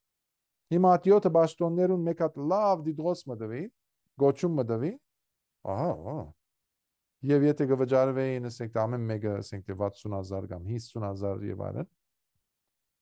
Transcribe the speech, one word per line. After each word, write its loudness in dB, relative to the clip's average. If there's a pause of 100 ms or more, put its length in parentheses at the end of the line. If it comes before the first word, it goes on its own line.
(720)
հիմա 6
այդ 4
յոթ 6
պաշտոններուն 2
մեկ -2
հատ -2
լավ 2
դիդրոս -4
մը -10
տվի, -6 (540)
գոչում 2
մը 0
տվի, -2 (760)
ահա, -2
ահա։ -8 (1000)
Եվ 4
եթե 2
կվճարվեին, 2
ասենք, -10
թե -2
ամեն -2
մեկը, -2
ասենք, -8
թե -10
վաթսուն -6
հազար -8
կամ -12
հիսուն -8
հազար -6
և -8
այլն, -8 (1160)